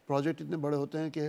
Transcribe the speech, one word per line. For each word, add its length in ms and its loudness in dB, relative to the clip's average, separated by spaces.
प्रोजेक्ट 340 2
इतने 160 -4
बड़े 200 0
होते 200 -2
हैं 140 -2
कि 180 -2